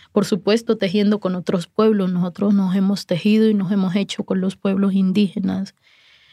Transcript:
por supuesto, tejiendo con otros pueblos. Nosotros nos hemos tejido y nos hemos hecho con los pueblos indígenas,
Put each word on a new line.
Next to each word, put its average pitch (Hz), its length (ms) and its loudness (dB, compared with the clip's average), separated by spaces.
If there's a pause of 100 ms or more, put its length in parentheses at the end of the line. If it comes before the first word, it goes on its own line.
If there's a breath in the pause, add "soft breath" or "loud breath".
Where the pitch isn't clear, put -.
(120 soft breath)
por 202 140 2
supuesto, 220 500 0
tejiendo 202 440 0
con 180 140 -4
otros 180 320 -4
pueblos. 208 460 0
Nosotros 180 420 0
nos 190 220 0
hemos 196 300 0
tejido 214 420 2
y 214 60 2
nos 196 180 -2
hemos 190 240 0
hecho 196 280 -4
con 190 160 -2
los 190 160 -4
pueblos 196 360 0
indígenas, 190 840 0 (580 soft breath)